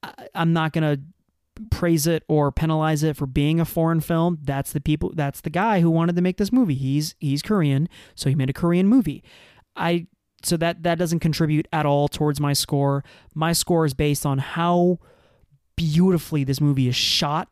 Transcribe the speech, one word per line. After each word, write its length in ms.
I, 320
I'm 180
not 200
gonna 260
praise 380
it 180
or 240
penalize 540
it 120
for 100
being 340
a 40
foreign 360
film. 420
That's 300
the 80
people, 340
that's 260
the 100
guy 300
who 80
wanted 280
to 60
make 140
this 140
movie. 240
He's, 460
he's 220
Korean, 460
so 120
he 60
made 160
a 20
Korean 360
movie. 340
I, 320
so 140
that, 260
that 160
doesn't 220
contribute 520
at 140
all 220
towards 320
my 140
score. 500
My 160
score 340
is 80
based 320
on 120
how 600
beautifully 640
this 180
movie 280
is 80
shot 560